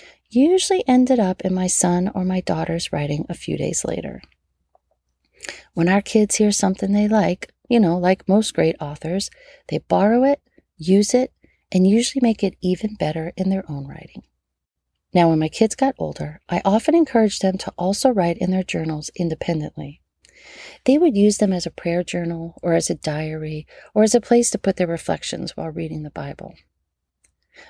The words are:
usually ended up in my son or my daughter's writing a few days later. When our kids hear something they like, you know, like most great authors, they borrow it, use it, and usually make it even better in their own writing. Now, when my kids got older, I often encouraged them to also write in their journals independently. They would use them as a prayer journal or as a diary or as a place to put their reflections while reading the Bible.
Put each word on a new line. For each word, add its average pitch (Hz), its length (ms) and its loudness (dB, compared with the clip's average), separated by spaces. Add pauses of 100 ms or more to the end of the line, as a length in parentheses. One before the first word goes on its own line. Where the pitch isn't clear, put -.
(300)
usually 359 580 2
ended 254 320 4
up 185 220 0
in 185 120 -2
my 185 140 0
son 180 460 0
or 185 120 -2
my 185 160 -2
daughter's 165 500 -4
writing 151 380 -4
a 175 40 -8
few 156 240 -6
days - 280 -4
later. 170 360 -8 (1500)
When 170 160 2
our 196 120 4
kids 208 340 2
hear 208 160 2
something 196 400 -2
they 208 160 2
like, 190 460 0 (160)
you 233 100 4
know, 175 180 4
like 180 300 0
most 208 260 2
great 160 260 2
authors, 160 500 -6 (400)
they 156 100 -4
borrow 214 440 2
it, 285 180 2 (360)
use 190 360 2
it, 254 180 2 (400)
and 185 160 4
usually 240 340 2
make 226 220 0
it 196 180 -4
even 185 340 -4
better 160 420 -4
in 190 120 -2
their 190 200 -2
own 139 180 -10
writing. - 360 -18 (920)
Now, 170 140 6
when 160 100 2
my 156 80 0
kids - 280 0
got 269 220 0
older, 151 520 -8
I 175 160 -2
often 214 280 2
encouraged 233 480 2
them 190 180 0
to - 180 -10
also 196 320 0
write 175 280 0
in 180 140 -2
their 185 120 0
journals 160 520 -6
independently. 156 840 -6 (840)
They 269 140 4
would 311 180 4
use 202 220 4
them 190 160 2
as 175 120 -4
a - 60 -8
prayer 175 320 -4
journal 170 580 -6
or 170 120 0
as 165 160 0
a 170 60 -2
diary 156 680 -6 (280)
or 214 100 4
as 214 100 4
a 240 60 4
place 240 320 2
to 208 60 -6
put - 180 -2
their 175 120 -2
reflections - 680 -6
while 160 140 -8
reading 156 340 -8
the 151 60 -12
Bible. - 460 -14 (1160)